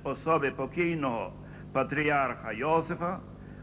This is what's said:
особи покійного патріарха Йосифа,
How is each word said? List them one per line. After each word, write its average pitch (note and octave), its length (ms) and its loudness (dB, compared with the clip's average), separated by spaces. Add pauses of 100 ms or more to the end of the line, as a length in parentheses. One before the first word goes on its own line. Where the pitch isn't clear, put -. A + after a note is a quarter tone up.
особи C#3+ 480 2
покійного C#3 840 0 (380)
патріарха C3+ 800 2
Йосифа, D#3+ 680 0 (440)